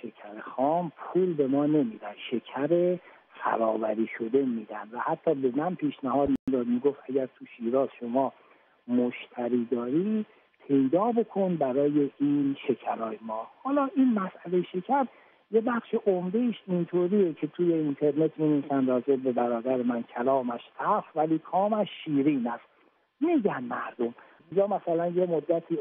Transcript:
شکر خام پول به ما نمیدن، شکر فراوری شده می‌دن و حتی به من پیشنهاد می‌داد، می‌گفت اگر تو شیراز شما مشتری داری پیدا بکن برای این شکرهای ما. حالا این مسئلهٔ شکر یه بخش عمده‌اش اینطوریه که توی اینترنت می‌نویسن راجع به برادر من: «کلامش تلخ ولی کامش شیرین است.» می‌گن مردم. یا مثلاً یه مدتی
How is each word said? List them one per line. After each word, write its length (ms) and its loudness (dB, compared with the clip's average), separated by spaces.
شکر 380 -16
خام 560 -2
پول 380 0
به 120 2
ما 200 2
نمیدن، 460 0
شکر 680 0
فراوری 640 0
شده 260 2
می‌دن 480 -6
و 60 -8
حتی 360 0
به 220 0
من 180 -2
پیشنهاد 540 -2
می‌داد، 200 0
می‌گفت 320 0
اگر 180 -2
تو 60 -18
شیراز 320 0
شما 320 -2
مشتری 840 -2
داری 560 -2
پیدا 440 2
بکن 440 0
برای 600 2
این 380 2
شکرهای 520 -4
ما. 260 -8
حالا 340 0
این 180 4
مسئلهٔ 480 -2
شکر 340 0
یه 60 4
بخش 340 -2
عمده‌اش 480 0
اینطوریه 680 2
که 140 -4
توی 260 0
اینترنت 640 0
می‌نویسن 500 2
راجع 300 2
به 160 0
برادر 440 0
من: 260 0
«کلامش 580 -2
تلخ 260 0
ولی 220 2
کامش 500 0
شیرین 420 2
است.» 180 -6
می‌گن 440 2
مردم. 500 -6
یا 140 4
مثلاً 420 -2
یه 180 2
مدتی 540 -2